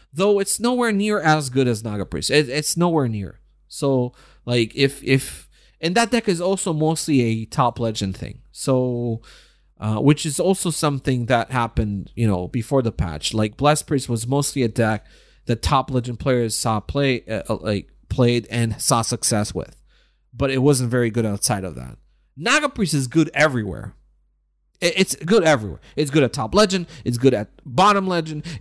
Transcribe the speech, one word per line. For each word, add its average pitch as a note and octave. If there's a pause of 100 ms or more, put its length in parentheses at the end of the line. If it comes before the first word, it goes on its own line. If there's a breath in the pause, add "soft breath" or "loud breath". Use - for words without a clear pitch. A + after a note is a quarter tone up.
(140 soft breath)
though G3+
it's -
nowhere A#3+
near G#3
as D3+
good B2+
as A2
Naga G#2
Priest. -
It, C#3+
it's D3+
nowhere E3
near. G#2 (280)
So, B2+ (320 soft breath)
like, A#2+
if, C#3
if, - (320 soft breath)
and F3
that A3+
deck A3+
is E3+
also F#3
mostly D#3
a A2+
top B2
legend G#2+
thing. - (100)
So, A#2+ (580 soft breath)
uh, G#2+
which C#3+
is D3+
also F#3
something C3+
that A#2
happened, A2+
you A2+
know, F2+
before B2
the A#2
patch. D#2+
Like, G#2+
Blast D3
Priest C#3
was A#2
mostly C#3
a A2+
deck A2 (420 soft breath)
that A#2
top C3+
legend A#2+
players A#2+
saw A2
play, C3+
uh, G#2+
uh, A2
like, G2+ (180)
played A#2+
and A2+
saw A#2+
success A2
with. - (520)
But C3+
it C3
wasn't B2+
very A#2+
good A2
outside G2+
of E2
that. B1 (400)
Naga G#3
Priest F#3
is C#3
good D#3
everywhere. B2 (840)
It, F3
it's -
good F3+
everywhere. A#2 (140 soft breath)
It's C#3+
good D3
at A#2+
top A2
legend. F#3+ (160 loud breath)
It's A#2+
good B2+
at G#2 (160)
bottom F#3+
legend. D#3+ (160 loud breath)